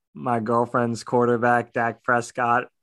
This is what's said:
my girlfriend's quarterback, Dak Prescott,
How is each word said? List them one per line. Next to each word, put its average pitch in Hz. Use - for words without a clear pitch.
my 127
girlfriend's 117
quarterback, 120
Dak 117
Prescott, 120